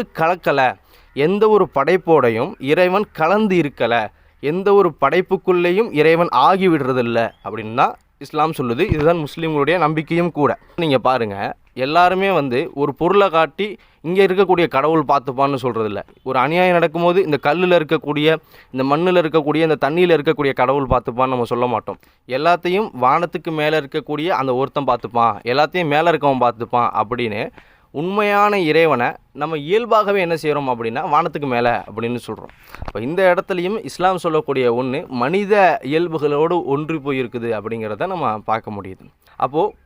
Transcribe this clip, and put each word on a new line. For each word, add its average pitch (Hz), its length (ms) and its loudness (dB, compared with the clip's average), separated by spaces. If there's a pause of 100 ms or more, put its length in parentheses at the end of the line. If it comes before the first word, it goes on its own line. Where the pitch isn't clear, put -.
(140)
கலக்கல, 156 640 0 (380)
எந்த 196 360 2
ஒரு 196 260 4
படைப்போடையும் 147 840 2
இறைவன் 180 520 2
கலந்து 185 500 2
இருக்கல, 117 460 0 (320)
எந்த 185 340 0
ஒரு 185 280 4
படைப்புக்குள்ளேயும் 180 920 0
இறைவன் 160 360 4
ஆகி 180 400 4
விடுறதில்ல 123 600 0 (120)
அப்படின்னு 107 300 -10
தான் 143 220 0 (220)
இஸ்லாம் 151 340 -4
சொல்லுது. 123 280 -4
இதுதான் 170 380 0
முஸ்லீம்களுடைய 156 600 -2
நம்பிக்கையும் 165 540 0
கூட. 135 260 0 (180)
நீங்க 147 240 2
பாருங்க, 113 560 -2 (180)
எல்லாருமே 180 580 2
வந்து 143 420 0
ஒரு 143 220 -2
பொருளை 196 340 2
காட்டி 160 480 -2 (240)
இங்க 185 220 2
இருக்கக்கூடிய 180 440 2
கடவுள் 151 400 2
பார்த்துப்பான்னு 139 540 0
சொல்றதில்ல. 110 420 -4 (200)
ஒரு 127 160 -2
அநியாயம் 175 340 2
நடக்கும்போது 170 500 2
இந்த 147 200 0
கல்லுல 175 380 4
இருக்கக்கூடிய, 151 540 0 (360)
இந்த 135 260 0
மண்ணுல 180 160 2
இருக்கக்கூடிய, 151 420 2
இந்த 151 340 0
தண்ணியில 170 300 4
இருக்கக்கூடிய 143 340 0
கடவுள் 135 320 2
பார்த்துப்பான்னு 127 420 0
நம்ம 127 160 -2
சொல்ல 123 220 -2
மாட்டோம். 104 320 -4 (300)
எல்லாத்தையும் 175 640 -2
வானத்துக்கு 160 580 -2
மேல 156 300 0
இருக்கக்கூடிய 147 460 -6
அந்த 131 280 -2
ஒருத்தன் 135 320 -4
பார்த்துப்பான், 117 560 -2
எல்லாத்தையும் 151 440 -2
மேல 156 240 2
இருக்கவன் 139 300 0
பார்த்துப்பான் 117 480 0 (120)
அப்படின்னு 110 480 -6 (440)
உண்மையான 202 640 0
இறைவனை 151 520 2 (200)
நம்ம 151 260 -6
இயல்பாகவே 202 640 0
என்ன 170 120 -2
செய்றோம் 147 420 -2
அப்படின்னா, 117 340 -6
வானத்துக்கு 151 380 -2
மேல 120 420 0
அப்படின்னு 117 380 -6
சொல்றோம். 101 220 -12 (360)
அப்ப - 160 -8
இந்த 180 320 2
இடத்துலயும் 185 500 -4
இஸ்லாம் 180 340 -2
சொல்லக்கூடிய 143 560 0
ஒண்ணு 131 340 -4
மனித 180 760 2
இயல்புகளோடு 160 800 0
ஒன்றி 147 320 -4
போயிருக்குது 120 640 -4
அப்படிங்கிறத 110 480 -6
நம்ம 135 320 -4
பார்க்க 110 320 -6
முடியுது. 95 380 -14 (260)
அப்போ 151 380 -2 (120)